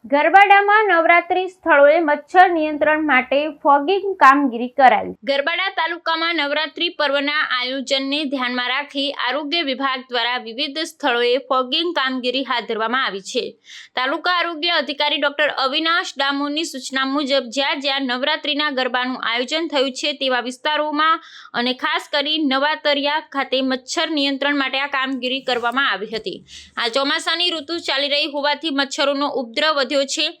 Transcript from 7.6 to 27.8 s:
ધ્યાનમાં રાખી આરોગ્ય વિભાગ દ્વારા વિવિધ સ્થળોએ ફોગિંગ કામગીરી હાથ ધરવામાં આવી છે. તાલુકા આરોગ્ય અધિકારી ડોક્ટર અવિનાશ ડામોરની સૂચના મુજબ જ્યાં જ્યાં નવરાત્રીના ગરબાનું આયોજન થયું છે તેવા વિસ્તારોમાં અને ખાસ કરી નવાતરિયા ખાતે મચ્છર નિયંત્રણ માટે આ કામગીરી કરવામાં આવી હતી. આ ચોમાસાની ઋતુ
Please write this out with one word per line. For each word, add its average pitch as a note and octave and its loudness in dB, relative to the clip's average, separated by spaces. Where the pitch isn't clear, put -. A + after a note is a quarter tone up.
ધ્યાનમાં B3 -2
રાખી C#4 -4
આરોગ્ય D4+ -2
વિભાગ C4 -4
દ્વારા A#3+ -2
વિવિધ C#4 -6
સ્થળોએ A#3+ 0
ફોગિંગ C#4+ -2
કામગીરી C4 -2
હાથ A#3 -4
ધરવામાં A3+ -2
આવી F#3+ -6
છે. B3+ -4
તાલુકા D#4 -2
આરોગ્ય E4+ -2
અધિકારી D4 -2
ડોક્ટર C#4+ 0
અવિનાશ D#4+ -2
ડામોરની C#4+ -2
સૂચના C4+ -4
મુજબ C4+ 0
જ્યાં C#4 -2
જ્યાં C4+ -2
નવરાત્રીના D4+ -2
ગરબાનું B3+ -2
આયોજન C#4+ -2
થયું C4+ 0
છે D4+ -2
તેવા B3 0
વિસ્તારોમાં D4+ 0
અને A#3+ 0
ખાસ E4 -2
કરી D4+ -2
નવાતરિયા C#4+ 0
ખાતે C4 -2
મચ્છર C4 -2
નિયંત્રણ C#4 0
માટે C4+ -2
આ C#4+ -6
કામગીરી C4 -4
કરવામાં B3 0
આવી G#3 -8
હતી. G#3+ -8
આ A#3 -2
ચોમાસાની E4 -2
ઋતુ E4 -8